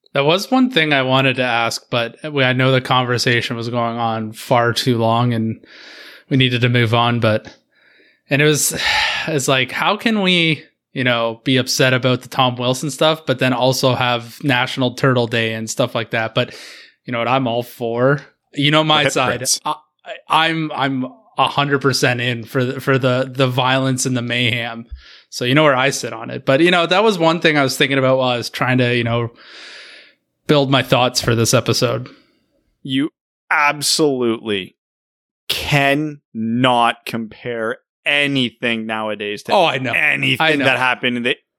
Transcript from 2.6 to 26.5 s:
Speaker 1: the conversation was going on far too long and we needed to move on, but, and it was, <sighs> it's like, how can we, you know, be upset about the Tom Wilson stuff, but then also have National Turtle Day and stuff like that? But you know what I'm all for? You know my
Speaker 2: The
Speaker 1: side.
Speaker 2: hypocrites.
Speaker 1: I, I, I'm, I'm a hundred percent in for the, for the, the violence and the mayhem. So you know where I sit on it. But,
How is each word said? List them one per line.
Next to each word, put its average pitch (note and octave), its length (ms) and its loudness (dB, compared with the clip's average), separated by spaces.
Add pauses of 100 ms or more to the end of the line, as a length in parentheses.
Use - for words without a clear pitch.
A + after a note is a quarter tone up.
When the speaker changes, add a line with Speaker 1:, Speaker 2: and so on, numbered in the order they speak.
Speaker 1:
the B2+ 120 2
conversation B2 760 0
was A#2 140 -8
going A#2 260 -4
on A2+ 360 -4
far A#2 420 0
too B2 240 0
long A#2 340 2
and A2+ 320 -4 (640)
we C#3+ 80 0
needed B2 240 2
to B2 80 4
move A#2+ 240 2
on, A#2+ 260 2
but, A2 380 -2 (720)
and C#3 140 0
it - 20 4
was, D3+ 340 0 (240)
<sighs> - 260 -4
it's D3+ 200 -2
like, C3 240 0
how F3+ 240 -2
can G#3+ 240 -2
we, E3+ 440 2 (280)
you C#3 100 -4
know, A#2 420 0
be C3 120 2
upset B2+ 380 2
about B2+ 260 0
the - 80 -18
Tom B2+ 280 0
Wilson B2+ 340 -2
stuff, D#3 340 0
but B2+ 140 -2
then B2+ 160 0
also B2+ 400 2
have A#2+ 500 -4
National B2+ 520 0
Turtle B2 300 2
Day A2+ 280 -2
and A2 160 -8
stuff B2+ 240 -2
like A2+ 160 -6
that? A2+ 240 -4
But - 200 -2 (520)
you B2 60 -10
know A#2+ 60 -2
what A#2 100 -2
I'm C3 180 2
all A#2 160 -2
for? B2 580 0 (320)
You C#3+ 180 0
know D#3 140 2
my D3+ 200 2
Speaker 2:
The C#3 80 0
Speaker 1:
side. C3 180 0 (100)
Speaker 2:
hypocrites. B2+ 240 -4
Speaker 1:
I, D3+ 120 -4 (280)
I, E3+ 100 -16 (140)
I'm, D#3+ 440 0
I'm C3+ 320 -2 (340)
a C3 100 2
hundred C#3+ 320 0
percent B2+ 400 0
in A#2+ 240 -4
for C3 220 -2
the, C3+ 160 -6
for C3+ 160 2
the, B2+ 360 0
the C3 140 0
violence C3 560 0
and C3 100 -2
the B2 60 -2
mayhem. A#2+ 640 -2 (460)
So - 160 -6
you B2+ 80 2
know D3+ 100 4
where C#3+ 100 4
I B2+ 140 2
sit B2 240 -4
on A#2 160 -12
it. B2+ 160 -10
But, C3+ 160 4